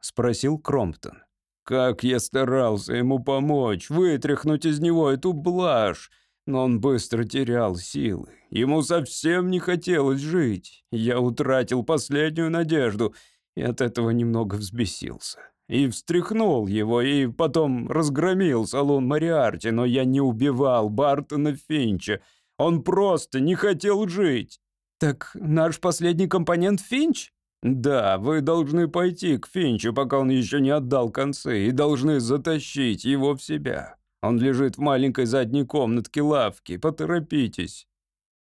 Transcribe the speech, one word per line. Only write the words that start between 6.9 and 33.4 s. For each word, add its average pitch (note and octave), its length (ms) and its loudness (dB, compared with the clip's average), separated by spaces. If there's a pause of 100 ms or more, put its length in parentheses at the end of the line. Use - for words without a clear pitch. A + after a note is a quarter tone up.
терял A#2+ 520 0
силы. G#2+ 520 -6 (220)
Ему C#3+ 320 2
совсем E3+ 680 0
не F3+ 80 0
хотелось D#3 640 0
жить. D3 720 -2
Я A#2+ 280 0
утратил B2+ 600 0
последнюю D#3 680 0
надежду C#3 640 0 (420)
и - 60 -6
от B2 180 -4
этого A#2 300 0
немного A2+ 440 0
взбесился. - 840 -8 (280)
И C3+ 200 2
встряхнул E3+ 800 0
его, G#2+ 320 0
и C#3 260 2
потом C3 640 0
разгромил D3+ 760 2
салон C#3 400 0
Мариарти, C#3+ 640 0
но A#2 140 2
я B2+ 200 2
не C3 160 2
убивал B2+ 680 2
Бартона C#3+ 680 0
Финча. G#2+ 640 -2 (360)
Он D#3 260 2
просто F#3 580 0
не E3 160 2
хотел G3+ 500 0
жить. E3+ 540 -2 (380)
«Так D3 360 -2
наш D#3+ 460 0
последний F3 480 0
компонент F3+ 520 2
Финч?» D4 520 -2 (300)
«Да, B2 560 2
вы D3 240 0
должны E3 440 0
пойти F3 520 0
к - 100 -10
Финчу, A#2+ 440 0
пока C#3 260 0
он C3 120 2
ещё C3 280 0
не C3+ 120 2
отдал B2+ 400 0
концы, C3+ 560 -2
и B2 60 2
должны C#3+ 480 2
затащить C3+ 840 -2
его C#3 300 0
в C3 80 -10